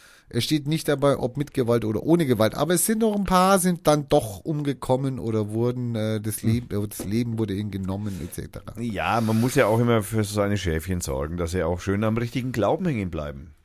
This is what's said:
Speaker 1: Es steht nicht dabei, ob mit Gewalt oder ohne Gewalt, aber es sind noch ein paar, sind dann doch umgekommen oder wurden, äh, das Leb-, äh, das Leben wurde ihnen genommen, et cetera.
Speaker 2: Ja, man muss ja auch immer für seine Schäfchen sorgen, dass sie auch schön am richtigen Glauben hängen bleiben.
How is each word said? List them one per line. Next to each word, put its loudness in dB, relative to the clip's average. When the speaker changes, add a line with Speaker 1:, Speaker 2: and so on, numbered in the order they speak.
Speaker 1:
Es -2
steht -2
nicht -2
dabei, 4
ob -4
mit -4
Gewalt 2
oder 0
ohne 4
Gewalt, 4
aber 2
es 2
sind 2
noch 2
ein 0
paar, 6
sind 0
dann 4
doch 2
umgekommen -2
oder -2
wurden, -2
äh, -2
das -6
Leb-, 0
äh, -2
das -8
Leben -2
wurde -2
ihnen -4
genommen, -6
et -10
cetera. -12
Speaker 2:
Ja, -2
man 2
muss 2
ja 6
auch 4
immer 4
für -2
seine 0
Schäfchen -2
sorgen, -4
dass -2
sie -2
auch -2
schön -2
am 0
richtigen -4
Glauben 0
hängen -2
bleiben. -10